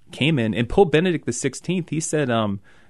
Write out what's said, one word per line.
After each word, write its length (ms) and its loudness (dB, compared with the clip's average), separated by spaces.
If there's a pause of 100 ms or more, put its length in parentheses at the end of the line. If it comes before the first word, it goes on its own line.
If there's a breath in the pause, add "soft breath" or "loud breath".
(100)
came 300 0
in." 140 0
And 140 -2
Pope 220 4
Benedict 360 0
the 60 -4
sixteenth, 580 -4
he 100 -4
said, 300 -2
um, 280 0 (320 soft breath)